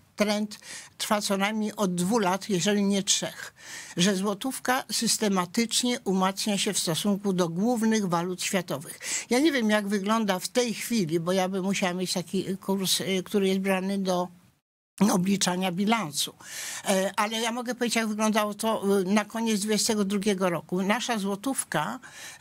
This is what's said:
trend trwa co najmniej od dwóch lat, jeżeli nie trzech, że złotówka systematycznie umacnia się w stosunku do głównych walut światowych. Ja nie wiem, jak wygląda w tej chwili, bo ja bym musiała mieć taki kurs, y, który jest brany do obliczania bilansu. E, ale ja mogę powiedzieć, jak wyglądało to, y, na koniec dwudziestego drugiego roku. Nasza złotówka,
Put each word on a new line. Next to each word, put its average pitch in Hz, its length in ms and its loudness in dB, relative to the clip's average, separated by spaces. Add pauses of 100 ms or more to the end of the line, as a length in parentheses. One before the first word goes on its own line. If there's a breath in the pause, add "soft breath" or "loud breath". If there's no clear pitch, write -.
(140)
trend 208 440 -2 (380 loud breath)
trwa 208 240 0
co 202 160 0
najmniej 214 380 -2
od 190 200 0
dwóch 185 260 2
lat, 190 280 0
jeżeli 202 340 2
nie 196 200 2
trzech, - 500 -2 (440 loud breath)
że 185 180 4
złotówka 208 760 -2
systematycznie 214 1080 0
umacnia 196 580 0
się 196 160 0
w - 60 -2
stosunku 196 540 0
do 180 160 2
głównych 220 600 2
walut 175 340 0
światowych. 170 560 -4 (300 loud breath)
Ja 240 100 4
nie 311 120 4
wiem, 240 180 2
jak 214 180 2
wygląda 202 520 0
w - 80 -6
tej 247 260 0
chwili, 175 460 0
bo 170 120 -2
ja 185 180 2
bym 190 140 -2
musiała 190 300 0
mieć 185 200 -4
taki 185 440 -4
kurs, 196 440 -2
y, 185 240 0
który 196 220 0
jest 190 120 2
brany 190 380 0
do 180 300 0 (840)
obliczania 185 600 2
bilansu. 196 640 -2 (500 loud breath)
E, 190 300 2
ale 220 260 0
ja 233 100 0
mogę 240 240 -4
powiedzieć, 240 200 0
jak 226 120 2
wyglądało 214 460 2
to, 202 480 2
y, 180 40 -2
na 208 200 4
koniec 226 340 0
dwudziestego 208 460 2
drugiego 196 440 0
roku. 170 320 -2
Nasza 220 380 0
złotówka, 202 800 -4 (420 loud breath)